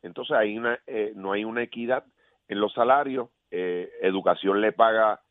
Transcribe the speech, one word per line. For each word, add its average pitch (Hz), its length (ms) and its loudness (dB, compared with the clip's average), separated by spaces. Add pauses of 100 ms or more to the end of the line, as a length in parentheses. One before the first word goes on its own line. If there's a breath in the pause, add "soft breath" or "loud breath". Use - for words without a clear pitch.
Entonces 123 340 -6
hay 107 220 2
una, 117 300 -2
eh, 110 280 -4
no 95 180 -6
hay 104 100 -2
una 113 180 -4
equidad 117 440 -4 (420)
en 101 120 -6
los 104 140 0
salarios. 131 560 2 (220)
Eh, 87 400 -4 (100)
educación 95 600 2
le 107 100 2
paga 110 600 4